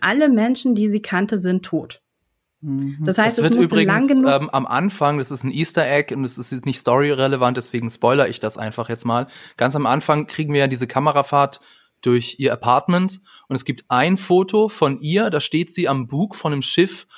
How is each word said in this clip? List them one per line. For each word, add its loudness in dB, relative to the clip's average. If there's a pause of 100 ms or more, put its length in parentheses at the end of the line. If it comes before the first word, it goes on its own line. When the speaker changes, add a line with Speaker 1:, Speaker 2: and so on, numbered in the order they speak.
Speaker 1:
alle 2
Menschen, 2
die 0
sie -2
kannte, -2
sind -2
tot. -8 (600)
Speaker 2:
Mhm. -6
Speaker 1:
Das 0
heißt, 2
Speaker 3:
Es 2
Speaker 1:
es 4
Speaker 3:
wird 4
Speaker 1:
musste 2
Speaker 3:
übrigens, 4
Speaker 1:
lang 4
genug 4
Speaker 3:
ähm, 0
am -2
Anfang, 0
das -4
ist -6
ein -2
Easter 0
Egg 0
und -2
es -6
ist -6
jetzt -8
nicht -2
storyrelevant, 2
deswegen -6
spoiler 2
ich -8
das -4
einfach -8
jetzt -8
mal. -2 (280)
Ganz 0
am 0
Anfang 0
kriegen -6
wir 2
ja 2
diese -4
Kamerafahrt 0 (400)
durch 0
ihr 0
Apartment 0 (260)
und -4
es -4
gibt -8
ein 2
Foto 2
von 0
ihr, 0
da -2
steht -2
sie -2
am -2
Bug -4
von -4
einem -2
Schiff 0 (100)